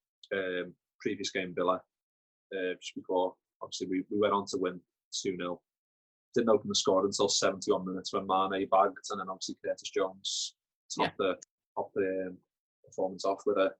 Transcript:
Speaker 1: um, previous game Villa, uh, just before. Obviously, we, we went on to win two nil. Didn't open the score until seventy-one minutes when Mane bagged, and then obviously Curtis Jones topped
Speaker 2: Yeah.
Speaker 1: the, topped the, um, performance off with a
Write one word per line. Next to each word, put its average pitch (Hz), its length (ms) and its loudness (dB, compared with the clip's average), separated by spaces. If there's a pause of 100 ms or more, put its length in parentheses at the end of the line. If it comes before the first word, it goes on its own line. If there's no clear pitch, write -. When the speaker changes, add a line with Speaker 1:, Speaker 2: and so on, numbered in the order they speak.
(340)
Speaker 1:
um, 90 400 -4 (260)
previous 98 300 -4
game 90 260 -4
Villa, 90 240 2 (720)
uh, 92 280 -2
just - 160 -12
before. 92 380 0 (280)
Obviously, - 240 -6
we, 92 240 -2
we 104 80 0
went 104 160 4
on 98 140 0
to 98 100 -4
win 90 220 -2 (320)
two 95 240 -4
nil. 90 260 -6 (720)
Didn't 117 160 4
open 104 180 6
the 101 60 -2
score 95 300 4
until 101 240 2
seventy-one 95 580 0
minutes 92 260 -6
when 98 140 -2
Mane 95 440 0
bagged, 95 260 6 (140)
and 104 80 -4
then 95 120 -6
obviously - 340 -8
Curtis - 260 -4
Jones - 640 -2 (420)
topped - 220 0
Speaker 2:
Yeah. 98 80 2
Speaker 1:
the, 90 100 2 (400)
topped - 180 -6
the, 95 340 0
um, 90 80 -10 (480)
performance 95 400 -4
off - 220 0
with 101 100 4
a 95 240 4